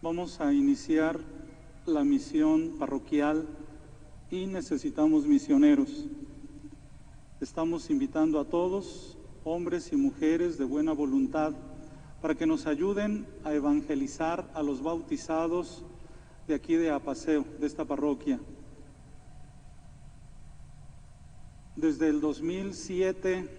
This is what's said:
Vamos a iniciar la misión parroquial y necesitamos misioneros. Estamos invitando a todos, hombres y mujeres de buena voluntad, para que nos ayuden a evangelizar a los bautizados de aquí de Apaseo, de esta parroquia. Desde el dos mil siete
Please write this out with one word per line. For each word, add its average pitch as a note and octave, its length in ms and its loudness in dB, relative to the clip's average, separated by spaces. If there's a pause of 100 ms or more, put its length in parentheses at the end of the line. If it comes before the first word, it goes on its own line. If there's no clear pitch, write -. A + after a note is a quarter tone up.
Vamos E3 380 -4
a D3 120 4
iniciar C#3+ 640 4 (680)
la D3+ 200 4
misión D#3 720 4
parroquial D3 720 0 (840)
y F#3 160 -4
necesitamos D#3 800 2
misioneros. C#3+ 800 6 (1300)
Estamos E3 500 -2
invitando D3+ 480 4
a C#3 60 2
todos, F3+ 720 -2 (240)
hombres E3+ 500 -2
y D3+ 40 2
mujeres D#3 600 2
de C#3 60 0
buena D3 280 2
voluntad, D3 640 2 (680)
para D#3 140 0
que E3 100 0
nos D#3 200 2
ayuden G3+ 600 0 (160)
a D3+ 100 -4
evangelizar D3 1040 0
a D#3+ 80 -2
los C#3+ 180 -2
bautizados E3 1000 -2 (640)
de D#3 80 2
aquí E3 220 2
de E3 160 4
Apaseo, C#3+ 520 0 (140)
de D3+ 80 0
esta D3+ 180 -4
parroquia. C#3+ 540 0 (3250)
Desde D#3 340 4
el D3+ 120 4
dos D3+ 220 0
mil F#3 320 -2
siete F#3 760 0 (100)